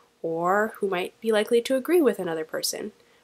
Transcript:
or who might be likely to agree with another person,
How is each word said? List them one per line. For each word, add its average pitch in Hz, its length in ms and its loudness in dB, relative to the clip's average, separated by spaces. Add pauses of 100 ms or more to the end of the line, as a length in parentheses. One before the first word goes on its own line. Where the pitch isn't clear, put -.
(220)
or 180 560 0
who 202 120 -2
might 180 320 -6
be 226 100 0
likely 220 300 4
to 262 160 0
agree 311 240 2
with 240 180 2
another 165 240 -4
person, - 480 -6 (320)